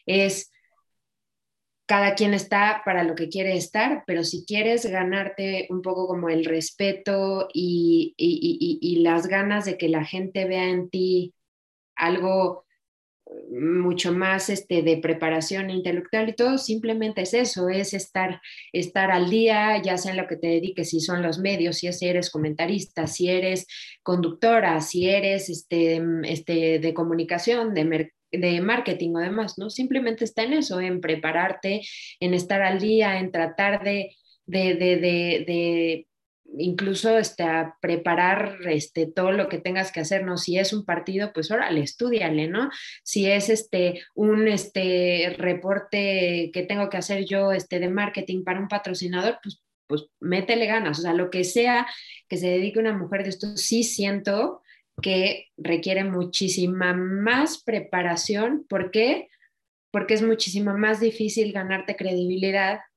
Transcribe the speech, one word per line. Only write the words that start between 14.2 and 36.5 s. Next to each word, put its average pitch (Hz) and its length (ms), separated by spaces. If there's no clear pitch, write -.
este, 185 320
de 160 160
preparación 160 720
intelectual 180 580
y 220 60
todo, 262 240
simplemente 220 640
es 180 120
eso, 226 340
es 196 240
estar, 185 480
estar 190 380
al 180 180
día, 214 540
ya 180 160
sea 190 140
en 185 40
lo 185 120
que 170 80
te 170 100
dediques, 170 440
si 165 100
son 175 220
los 165 160
medios, 170 400
si 175 100
es, 180 100
si 180 100
eres 180 220
comentarista, 160 760
si 180 200
eres 185 380
conductora, 180 760
si 180 280
eres, 196 400
este, 165 520
este, 160 540
de 160 160
comunicación, 170 800
de 156 100
mer-, 160 280
de 175 280
marketing 190 560
o - 20
demás, 202 400
¿no? 208 120
Simplemente 254 540
está 220 200
en 254 80
eso, 202 280
en 180 200
prepararte, 175 840
en 180 140
estar 185 280
al 190 180
día, 214 380
en 185 140
tratar 190 500
de, 202 320
de, 185 280
de, 180 220
de, 170 500
de 170 600